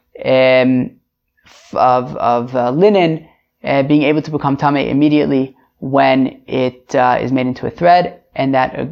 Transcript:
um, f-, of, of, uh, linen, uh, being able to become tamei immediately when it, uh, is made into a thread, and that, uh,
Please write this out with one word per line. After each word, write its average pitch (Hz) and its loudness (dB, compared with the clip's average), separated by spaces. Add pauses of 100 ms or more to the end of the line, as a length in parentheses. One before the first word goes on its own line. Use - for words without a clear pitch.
(240)
um, 127 2 (560)
f-, - -18
of, 127 0
of, 120 -2
uh, 123 -2
linen, 170 0 (380)
uh, 139 0
being 147 2
able 151 0
to 156 -14
become 143 -4
tamei 139 -2
immediately 143 0 (220)
when 131 0
it, 127 -4
uh, 127 2
is 123 -4
made 127 0
into 127 -6
a 120 -6
thread, 175 0 (120)
and 135 -2
that, 127 0
uh, 123 -6